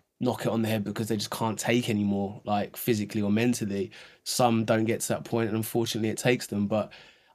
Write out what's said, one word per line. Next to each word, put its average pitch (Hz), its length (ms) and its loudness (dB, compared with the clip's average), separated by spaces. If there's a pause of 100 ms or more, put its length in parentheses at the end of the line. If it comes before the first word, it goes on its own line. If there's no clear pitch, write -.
(200)
knock 123 260 0
it - 20 0
on 113 140 0
the 107 60 0
head 107 160 0
because 104 240 -4
they 113 80 0
just 101 140 -4
can't 113 280 -2
take 120 300 2
anymore, 101 560 0
like, 104 320 -2
physically 104 460 -2
or 101 80 2
mentally. 107 640 0 (320)
Some 117 400 2
don't 113 200 2
get 110 160 0
to - 100 -4
that 104 140 -4
point, 113 240 0
and 107 80 -2
unfortunately 110 540 0
it 104 80 -4
takes 123 300 2
them. 101 180 0
But 104 260 0 (420)